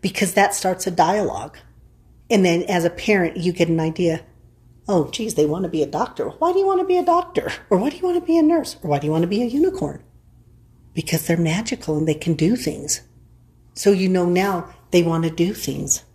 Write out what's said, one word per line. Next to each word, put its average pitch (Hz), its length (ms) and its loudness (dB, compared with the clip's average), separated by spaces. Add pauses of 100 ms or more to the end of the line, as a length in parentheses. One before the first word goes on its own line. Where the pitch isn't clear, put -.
Because 185 320 -2
that 202 200 4
starts 185 320 -2
a 185 60 -2
dialogue. 175 640 0 (720)
And 196 160 4
then 170 180 2
as 180 220 0
a 170 40 4
parent, 185 480 0
you 175 160 -2
get 170 160 2
an 165 100 2
idea, 160 460 -2 (600)
"Oh, 180 260 2
geez, 220 240 -6
they 151 100 4
want 165 180 -2
to 170 60 -4
be 160 120 -2
a 143 60 0
doctor. - 420 -4 (100)
Why 339 120 2
do 370 80 2
you 392 60 2
want 381 160 2
to 370 40 -2
be 359 120 2
a 359 80 0
doctor? 349 440 0 (200)
Or 196 80 4
why 226 120 0
do - 60 -8
you - 80 -8
want 349 160 0
to 349 60 -8
be 330 120 2
a 320 60 6
nurse? 311 400 2
Or 156 60 -6
why 143 100 2
do 147 80 -4
you 156 60 0
want 165 100 2
to 175 40 0
be 202 140 0
a 247 40 0
unicorn?" 311 580 -2 (920)
Because - 320 -4
they're 165 120 0
magical 165 600 -2
and 156 80 0
they 156 100 0
can 165 180 -4
do 180 240 0
things. - 420 -6 (760)
So - 160 2
you 190 180 2
know 180 160 2
now 180 420 0 (240)
they 175 120 6
want 165 200 2
to 165 60 0
do 170 240 0
things. - 500 -6 (100)